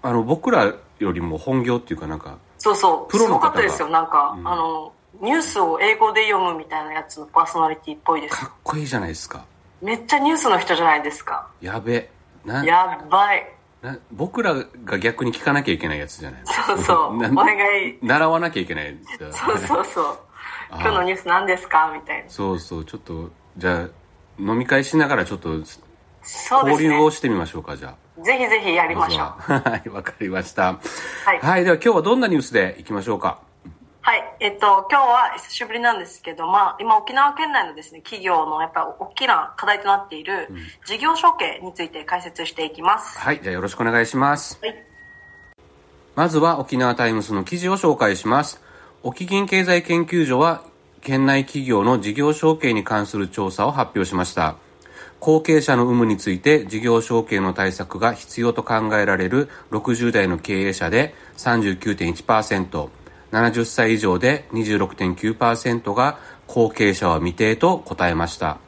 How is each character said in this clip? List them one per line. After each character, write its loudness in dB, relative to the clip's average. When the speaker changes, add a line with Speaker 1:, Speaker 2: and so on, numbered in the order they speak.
Speaker 1:
あ -4
の、 2
僕 0
ら 4
よ -2
り -4
も -6
本 -2
業 0
っ -2
て -8
い -8
う -12
か -12
な -8
ん -10
か、 -18
Speaker 2:
そ 2
う 4
そ 2
う。 -10
Speaker 1:
プ 0
ロ 6
の 4
方 -
が。 2
Speaker 2:
す 6
ご 2
か 0
っ 4
た -
で 2
す -4
よ。 -4
な 4
ん -2
か、 2
Speaker 1:
う -12
ん。 -8
Speaker 2:
あ -2
の、 -4
ニ -2
ュ 2
ー 0
ス -2
を 0
英 2
語 2
で 2
読 2
む -2
み -12
た -6
い -8
な -10
や -6
つ -16
の -14
パ 2
ー 2
ソ -2
ナ 4
リ -6
テ -12
ィ -8
っ -20
ぽ 2
い -4
で -10
す。 -4
Speaker 1:
か -10
っ -12
こ -4
い -6
い -8
じ -8
ゃ -2
な -6
い -6
で -10
す -12
か。 -16
Speaker 2:
め -4
っ -8
ち 2
ゃ 4
ニ 2
ュ 2
ー 0
ス 0
の 4
人 0
じ -2
ゃ 2
な 4
い -4
で -6
す -12
か。 -8
Speaker 1:
や -8
べ。 -4
な-、 -4
Speaker 2:
や 4
ば 4
い。 -8
Speaker 1:
な-、 -10
僕 -6
ら 2
が -4
逆 -2
に -2
聞 -10
か 0
な 0
き -2
ゃ 2
い -2
け -6
な -6
い -8
や -10
つ -16
じ -14
ゃ -14
な -18
い -20
で -14
す -4
か。 -2
Speaker 2:
そ 0
う 0
そ 4
う。 -4
Speaker 1:
<laughs> 0
な-、 0
Speaker 2:
お 6
願 4
い。 -8
Speaker 1:
習 2
わ 2
な -2
き -4
ゃ -2
い -4
け -8
な -8
い -8
や -12
つ -14
だ。 -
Speaker 2:
そ -4
う 0
そ -2
う -2
そ -4
う。 -4
Speaker 1:
あ -16
ー。 -8
Speaker 2:
「今 2
日 0
の 2
ニ 0
ュ -4
ー -12
ス -14
何 2
で 0
す -12
か？」 4
み -12
た -10
い -8
な。 -20
Speaker 1:
そ -4
う -2
そ -10
う。 -10
ち -16
ょ -12
っ -14
と、 -12
じ -6
ゃ 0
あ、 -12
飲 -2
み -2
会 2
し 0
な 4
が 0
ら 0
ち -6
ょ -8
っ -10
と、 -8
Speaker 2:
そ 0
う 2
で 4
す 0
ね。 2
Speaker 1:
交 6
流 2
を 6
し -10
て 0
み 2
ま -2
し -12
ょ -8
う -14
か、 -12
じ -16
ゃ -16
あ。 -16
Speaker 2:
ぜ 0
ひ 0
ぜ 2
ひ -2
や 2
り -4
ま 0
し -2
ょ -2
う。 -8
Speaker 1:
ま 2
ず 0
は。 -4
<laughs> -
は -6
い、 -10
わ -12
か -10
り -4
ま -4
し -12
た。 0
Speaker 2:
は -4
い。 0
Speaker 1:
は 2
い、 2
で 2
は 6
今 -6
日 6
は 4
ど 2
ん 2
な 2
ニ 2
ュ 4
ー -2
ス -8
で 2
い -20
き -10
ま -4
し -8
ょ 0
う -4
か？ -2
Speaker 2:
は 2
い。 -6
え 0
っ -10
と、 6
今 6
日 6
は 4
久 -14
し -8
ぶ -12
り -4
な 2
ん -4
で -10
す -16
け -12
ど、 -8
ま 4
あ、 -12
今 4
沖 -2
縄 4
県 -4
内 2
の -14
で -18
す -20
ね、 -20
企 -10
業 2
の -4
や -2
っ -10
ぱ -2
大 -12
き -2
な 2
課 -6
題 2
と -4
な 6
っ -4
て -12
い -14
る -6
Speaker 1:
う -14
ん。 -14
Speaker 2:
事 -8
業 2
承 4
継 -4
に -12
つ -8
い -6
て -14
解 -4
説 -10
し -10
て -6
い -8
き -14
ま 4
す。 -8
Speaker 1:
は -2
い。 -2
じ -8
ゃ -4
あ -4
よ -4
ろ -4
し -12
く -6
お 0
願 4
い 4
し -4
ま 2
す。 -8
Speaker 2:
は -8
い。 -10
Speaker 1:
ま 2
ず 2
は 4
沖 -2
縄 2
タ 2
イ 2
ム 0
ス -6
の -2
記 -6
事 -2
を 2
紹 4
介 2
し -4
ま 2
す。 -10
沖 -6
銀 0
経 2
済 2
研 2
究 2
所 2
は、 4
県 2
内 4
企 -8
業 2
の 2
事 -4
業 2
承 2
継 0
に 0
関 -2
す -8
る -2
調 -4
査 -2
を 0
発 -2
表 0
し -6
ま 0
し -8
た。 -2
後 4
継 4
者 2
の 4
有 2
無 4
に 2
つ -4
い -2
て 4
事 -6
業 4
承 0
継 -2
の 0
対 0
策 -10
が 0
必 -12
要 2
と -4
考 0
え 2
ら 2
れ 0
る 0
六 -2
十 0
代 4
の -2
経 -2
営 -4
者 -4
で 0
三 0
十 0
九 -4
点 -2
一 -8
パ 4
ー -2
セ -2
ン -2
ト、 -6
七 2
十 0
歳 2
以 2
上 2
で 0
二 -2
十 0
六 -2
点 -2
九 -2
パ 0
ー 2
セ -2
ン -4
ト -4
が 0
後 2
継 2
者 0
は 2
未 -2
定 2
と 4
答 -2
え 0
ま -2
し -8
た。 -4